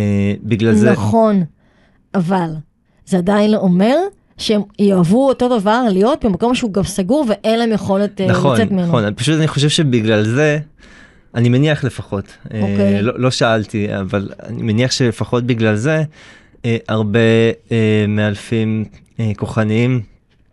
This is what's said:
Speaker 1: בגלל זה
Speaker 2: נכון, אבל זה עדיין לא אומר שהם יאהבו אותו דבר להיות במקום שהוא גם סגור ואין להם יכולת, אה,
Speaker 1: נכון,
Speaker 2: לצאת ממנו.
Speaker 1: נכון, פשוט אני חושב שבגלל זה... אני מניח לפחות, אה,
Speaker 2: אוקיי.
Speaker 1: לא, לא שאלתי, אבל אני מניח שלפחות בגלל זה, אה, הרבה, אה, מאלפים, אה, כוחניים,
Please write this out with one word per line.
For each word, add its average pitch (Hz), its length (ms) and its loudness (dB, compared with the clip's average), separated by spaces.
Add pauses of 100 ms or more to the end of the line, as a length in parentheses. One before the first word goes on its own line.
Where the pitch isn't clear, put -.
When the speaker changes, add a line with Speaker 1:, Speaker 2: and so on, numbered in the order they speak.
(440)
Speaker 1:
בגלל 113 300 0
זה 214 180 4
Speaker 2:
נכון, 208 520 2 (720)
אבל 180 340 -2 (560)
זה 190 120 0
עדיין 208 340 2
לא 214 60 2
אומר 196 380 2 (420)
שהם 208 240 -2 (180)
יאהבו 202 480 4
אותו 247 320 0
דבר 214 220 0 (100)
להיות 226 340 0
במקום 226 300 0
שהוא 226 180 -4
גם 196 100 0
סגור 214 460 -2
ואין 226 300 0
להם 226 120 -2
יכולת, 202 500 -2
אה, 185 60 0
Speaker 1:
נכון, 143 280 2
Speaker 2:
לצאת 110 160 0
ממנו. 180 160 0
Speaker 1:
נכון, 110 280 0
פשוט 151 220 -2
אני 156 100 0
חושב 143 220 0
שבגלל 113 540 2
זה... 147 360 0 (760)
אני 120 140 2
מניח 147 340 2
לפחות, 101 420 -6 (280)
אה, 107 80 -6
Speaker 2:
אוקיי. 101 400 0
Speaker 1:
לא, 117 180 0
לא 127 120 0
שאלתי, 110 560 -2 (120)
אבל 98 300 -4 (140)
אני 117 180 -10
מניח 117 300 0
שלפחות 120 520 -2
בגלל 113 320 0
זה, 156 280 0 (640)
אה, 117 120 0 (100)
הרבה, 110 320 0 (520)
אה, 110 360 2
מאלפים, 107 800 -2 (340)
אה, 110 180 -2
כוחניים, 113 640 0 (520)